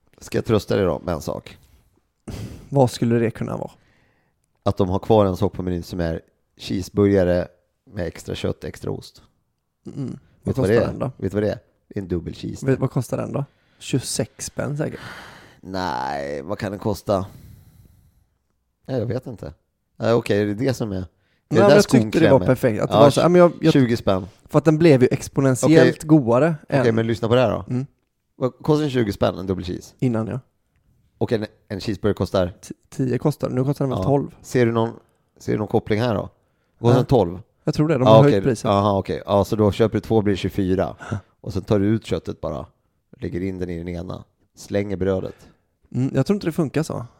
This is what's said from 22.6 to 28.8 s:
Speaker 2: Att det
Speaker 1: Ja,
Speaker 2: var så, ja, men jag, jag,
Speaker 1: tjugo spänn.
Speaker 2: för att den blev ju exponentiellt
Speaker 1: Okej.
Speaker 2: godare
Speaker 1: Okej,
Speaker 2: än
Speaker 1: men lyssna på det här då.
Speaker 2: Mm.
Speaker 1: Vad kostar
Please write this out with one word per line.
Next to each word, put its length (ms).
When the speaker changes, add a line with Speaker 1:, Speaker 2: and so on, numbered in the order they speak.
Speaker 2:
Att 80
det 60
Speaker 1:
Ja, 40
Speaker 2:
var 100
så, 100
ja, 80
men 120
jag, 200
jag, 120
Speaker 1:
tjugo 240
spänn. 300
Speaker 2:
för 140
att 60
den 140
blev 240
ju 80
exponentiellt 840
Speaker 1:
Okej. 120
Speaker 2:
godare 460
Speaker 1:
Okej, 200
Speaker 2:
än 60
Speaker 1:
men 120
lyssna 220
på 60
det 60
här 100
då. 200
Speaker 2:
Mm. 160
Speaker 1:
Vad 220
kostar 260